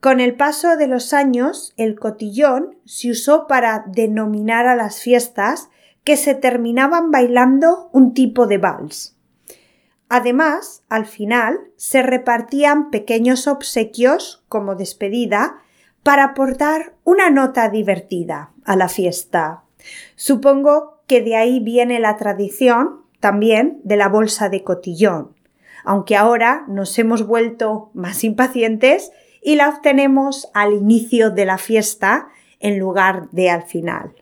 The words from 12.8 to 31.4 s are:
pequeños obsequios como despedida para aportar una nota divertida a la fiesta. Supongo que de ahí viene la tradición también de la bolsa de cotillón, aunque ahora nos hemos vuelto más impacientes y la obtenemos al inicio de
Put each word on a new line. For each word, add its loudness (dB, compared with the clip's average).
pequeños 0
obsequios -2
como -6
despedida -4
para 4
aportar -2
una 4
nota 2
divertida -6
a -2
la 2
fiesta. -4
Supongo 0
que 4
de -2
ahí 2
viene 0
la 0
tradición -2
también 2
de 0
la 2
bolsa 0
de -4
cotillón, -4
aunque -2
ahora 2
nos -6
hemos 0
vuelto -2
más -8
impacientes 0
y 0
la 4
obtenemos 0
al 2
inicio 2
de -2